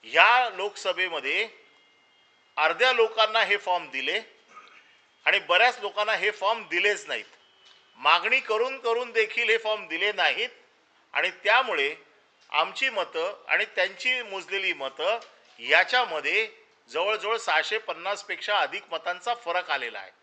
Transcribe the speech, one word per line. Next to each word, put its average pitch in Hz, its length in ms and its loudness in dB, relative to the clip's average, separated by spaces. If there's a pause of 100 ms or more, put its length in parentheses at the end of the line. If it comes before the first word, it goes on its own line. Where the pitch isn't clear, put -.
या 208 460 6
लोकसभेमध्ये 185 960 -4 (1080)
अर्ध्या 165 360 4
लोकांना 220 500 2
हे 196 140 2
फॉर्म 180 340 -2
दिले 135 300 -4 (1040)
आणि 175 120 4
बऱ्याच 190 420 4
लोकांना 208 340 -2
हे 190 160 0
फॉर्म 214 380 -2
दिलेच 180 400 0
नाहीत, 117 160 -6 (760)
मागणी 175 400 2
करून 247 380 -2
करून 233 340 -2
देखील 220 380 0
हे 226 80 4
फॉर्म 214 300 -4
दिले 180 240 -2
नाहीत 170 360 0 (680)
आणि 160 160 0 (140)
त्यामुळे 196 500 2 (560)
आमची 180 400 0
मतं 170 440 -4 (140)
आणि 180 160 2 (120)
त्यांची 196 460 -2
मोजलेली 190 500 -6
मतं 151 460 -4 (420)
याच्यामध्ये 175 880 2 (420)
जवळजवळ 202 460 -2
सहाशे 160 420 0
पन्नास 185 460 -6
पेक्षा 202 340 -4
अधिक 160 240 -2 (100)
मतांचा 180 420 -4
फरक 170 360 -4
आलेला 120 280 -4
आहे. 95 120 -14 (120)